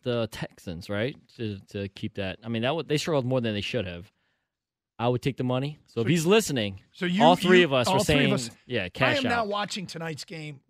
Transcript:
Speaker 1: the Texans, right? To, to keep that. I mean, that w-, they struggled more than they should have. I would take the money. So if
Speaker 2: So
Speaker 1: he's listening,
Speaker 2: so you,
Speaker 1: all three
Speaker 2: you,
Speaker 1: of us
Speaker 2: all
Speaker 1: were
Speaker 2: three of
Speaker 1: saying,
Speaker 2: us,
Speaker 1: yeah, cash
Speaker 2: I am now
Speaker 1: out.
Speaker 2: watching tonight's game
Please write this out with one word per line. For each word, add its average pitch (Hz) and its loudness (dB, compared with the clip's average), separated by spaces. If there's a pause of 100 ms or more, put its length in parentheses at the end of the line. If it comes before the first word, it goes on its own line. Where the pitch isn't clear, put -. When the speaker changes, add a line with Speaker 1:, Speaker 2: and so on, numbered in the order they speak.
Speaker 1:
the 117 -2
Texans, - -12
right? 110 -2 (200)
To, 107 -6 (120)
to 101 -6
keep - -10
that. 95 -6
I 113 -10
mean, 117 -2
that 123 0
w-, 151 -2
they 151 0
struggled 143 0
more 127 0
than 113 0
they 104 -2
should 104 -4
have. 87 -12 (880)
I 117 0
would 123 0
take 135 -2
the 127 -4
money. 127 -2
So - -4
if - -2
Speaker 2:
So - 4
Speaker 1:
he's 165 2
listening, 135 2 (120)
Speaker 2:
so - -6
you, 175 4
Speaker 1:
all 170 8
three 180 6
Speaker 2:
you, 175 6
Speaker 1:
of 143 0
us 123 2
Speaker 2:
all 190 4
Speaker 1:
were 196 4
Speaker 2:
three 156 4
of 139 4
Speaker 1:
saying, 139 2
Speaker 2:
us, 117 -4 (160)
Speaker 1:
yeah, 101 -4
cash - 2
Speaker 2:
I - 0
am 269 -2
now 240 0
Speaker 1:
out. 214 -2
Speaker 2:
watching 208 -6
tonight's 165 -10
game 151 -14